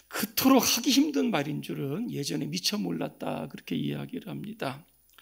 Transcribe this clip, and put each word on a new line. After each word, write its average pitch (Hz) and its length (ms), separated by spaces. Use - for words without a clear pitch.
그토록 - 680
하기 240 120
힘든 269 420
말인 147 300
줄은 151 500
예전에 143 360
미처 175 300
몰랐다, 160 720
그렇게 - 280
이야기를 143 520
합니다. 143 560